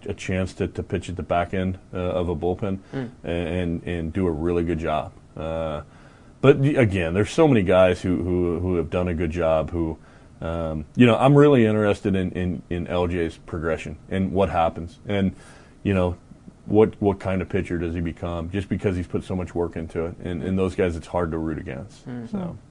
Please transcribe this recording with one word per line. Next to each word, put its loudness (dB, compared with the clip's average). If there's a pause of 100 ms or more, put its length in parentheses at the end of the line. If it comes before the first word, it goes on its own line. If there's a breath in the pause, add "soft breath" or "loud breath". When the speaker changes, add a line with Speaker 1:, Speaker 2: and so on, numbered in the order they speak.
(100)
Speaker 1:
a -4
chance -4
to, -4
to -8
pitch -6
at -8
the -8
back -2
end, -2 (140)
uh, -8
of -2
a -2
bullpen -4 (140 loud breath)
Speaker 2:
Hmm. -6 (180 loud breath)
Speaker 1:
and, -4
and, -4
and -6
do 0
a 0
really 0
good -2
job. -4 (240)
Uh, -6 (580 soft breath)
but 8
y-, 2
again, 2
there's 2
so 4
many 6
guys 6
who, 0
who, 0
who 0
have -2
done -2
a -2
good -2
job 0
who, -4 (420 soft breath)
um, -6 (100)
you 6
know, 6
I'm 6
really 8
interested 2
in, 0
in, -4
in -4
L 0
J's -2
progression -6 (120)
and -2
what 2
happens -2
and, 0 (480 loud breath)
you 0
know, 0 (500)
what, 4
what 2
kind -4
of -8
pitcher -4
does -4
he -4
become -6
just -4
because -2
he's -4
put -6
so -8
much -6
work -2
into -6
it. -6
And, -6
and 0
those 0
guys, 2
it's -10
hard -2
to -4
root -4
against. -12
Speaker 2:
Hmm. -12
Speaker 1:
So. -8 (120)